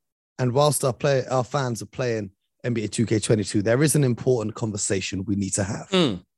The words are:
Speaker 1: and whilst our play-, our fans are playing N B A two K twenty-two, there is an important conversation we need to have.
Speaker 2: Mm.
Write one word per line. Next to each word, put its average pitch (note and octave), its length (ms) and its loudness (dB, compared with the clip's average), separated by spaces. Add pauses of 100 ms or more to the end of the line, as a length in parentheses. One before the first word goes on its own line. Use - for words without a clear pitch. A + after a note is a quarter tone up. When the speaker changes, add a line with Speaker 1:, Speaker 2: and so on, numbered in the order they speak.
(380)
Speaker 1:
and B2+ 140 0
whilst C#3+ 320 2
our B2+ 80 2
play-, C#3 340 0
our B2+ 180 0
fans B2 380 -4
are G2+ 40 -12
playing A2+ 440 -4 (320)
N A#2+ 120 -2
B G#2+ 100 -2
A G#2+ 40 -2
two A2+ 180 0
K A2 120 2
twenty-two, G#2+ 420 0
there A#2 220 2
is D#3 140 4
an D3 80 4
important A#2+ 500 0
conversation G2 680 -4
we G2 100 -2
need G2 200 -2
to G2+ 100 0
have. F#2 260 -6
Speaker 2:
Mm. D3 320 2 (160)